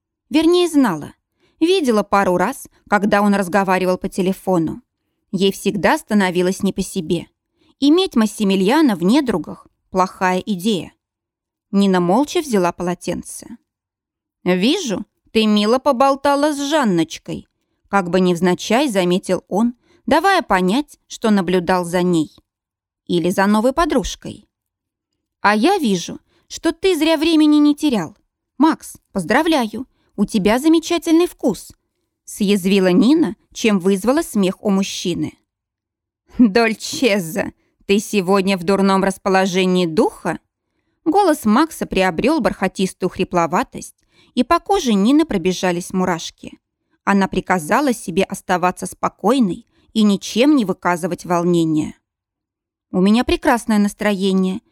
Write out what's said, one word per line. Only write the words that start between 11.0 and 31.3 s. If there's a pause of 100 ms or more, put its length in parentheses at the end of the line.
Нина
молча
взяла
полотенце. (960)
«Вижу, (260)
ты
мило
поболтала
с (100)
Жанночкой», (420)
как
бы
невзначай
заметил
он, (300)
давая
понять,
что
наблюдал
за
ней. (760)
Или
за
новой
подружкой. (920)
«А
я
вижу, (300)
что
ты
зря
времени
не
терял. (420)
Макс, (160)
поздравляю, (300)
у
тебя
замечательный
вкус», (520)